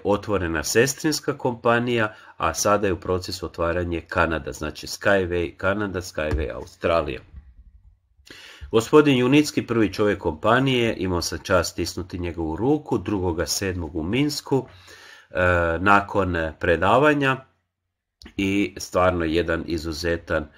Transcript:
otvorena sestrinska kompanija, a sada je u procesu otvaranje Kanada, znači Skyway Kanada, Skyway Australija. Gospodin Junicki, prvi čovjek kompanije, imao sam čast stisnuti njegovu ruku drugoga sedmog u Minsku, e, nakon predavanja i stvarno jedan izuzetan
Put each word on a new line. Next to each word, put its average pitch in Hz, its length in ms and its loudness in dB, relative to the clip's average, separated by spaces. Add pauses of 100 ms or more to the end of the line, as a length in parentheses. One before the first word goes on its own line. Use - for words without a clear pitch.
otvorena 92 600 0
sestrinska 139 760 0
kompanija, 117 760 0 (220)
a 80 180 -2
sada 104 320 2
je 95 60 2
u 87 80 -4
procesu 90 460 -4
otvaranje 85 540 -2
Kanada, 78 520 -2
znači - 340 -10
Skyway 87 720 0
Kanada, 95 440 -2
Skyway 76 540 -4
Australija. 73 680 -2 (1500)
Gospodin 143 480 6
Junicki, 131 480 4
prvi 110 260 2
čovjek 104 260 0
kompanije, 117 800 2
imao 90 240 -2
sam - 200 -6
čast 90 300 2
stisnuti 87 460 -8
njegovu 82 380 -6
ruku 135 420 0
drugoga 90 480 -2
sedmog 87 500 -6
u 80 60 -4
Minsku, 131 680 -2 (600)
e, - 120 -2 (380)
nakon 98 560 2 (240)
predavanja 131 760 4 (1000)
i 98 400 0
stvarno 90 480 0
jedan 82 420 0
izuzetan 82 800 -4 (120)